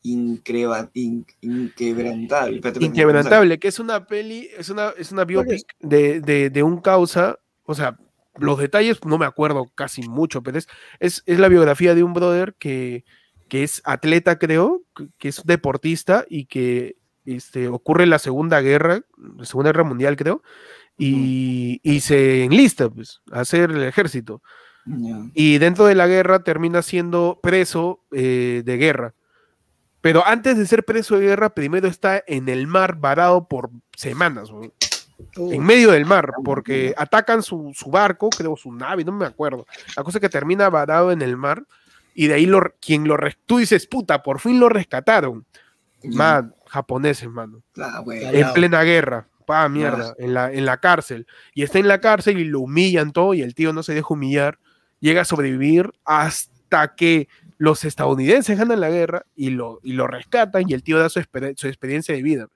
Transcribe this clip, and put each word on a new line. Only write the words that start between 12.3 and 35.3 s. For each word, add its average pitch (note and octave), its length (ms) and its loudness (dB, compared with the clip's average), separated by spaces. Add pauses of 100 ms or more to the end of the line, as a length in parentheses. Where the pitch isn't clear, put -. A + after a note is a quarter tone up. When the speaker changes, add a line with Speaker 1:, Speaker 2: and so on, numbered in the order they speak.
Speaker 2:
que, B2+ 440 -8 (440)
que C3+ 160 -4
es - 220 -6
atleta, D#3+ 520 2
creo, F3+ 460 0 (120)
que, D3 120 -16 (100)
que - 120 -10
es - 160 -12
deportista D#3+ 840 0
y C#3 160 -10
que, B2 520 -4 (280)
este, B2 440 -8
ocurre D#3 360 2
la D#3+ 140 4
Segunda D3 420 -2
Guerra, D3+ 400 2 (360)
la B2 80 -18
Segunda C#3+ 260 0
Guerra D#3+ 140 2
Mundial, C#3 320 -2
creo, D#3+ 260 -4 (560)
y, C3 840 -2
Speaker 1:
Ujú. D3 120 2
Speaker 2:
y C#3+ 60 0
se C3+ 420 4
enlista, D3 480 4
pues, A2+ 300 -18 (100)
a A#2+ 80 -8
hacer E3+ 320 2
el D3 120 -2
ejército. C3 600 -2 (420)
Speaker 1:
Ya. A2+ 320 -8 (160)
Speaker 2:
Y D3+ 240 4
dentro F3 300 4
de G3+ 80 6
la F3+ 100 6
guerra F#3 380 4
termina E3+ 400 -2
siendo F3 580 -2
preso, F3 680 0
eh, B2 520 -2
de B2 140 -4
guerra. C3 380 -2 (840)
Pero D#3+ 260 4
antes A#3 300 2
de G#3 100 0
ser A3 180 2
preso A3 320 0
de G3 80 2
guerra, G#3 300 2
primero E3 320 -2
está F#3+ 400 -2
en C3+ 200 -6
el C3 200 -4
mar F3+ 320 0
varado E3+ 480 2
por A#2+ 240 -8 (260)
semanas, C3 540 -4
weón. G#2+ 200 -18 (640)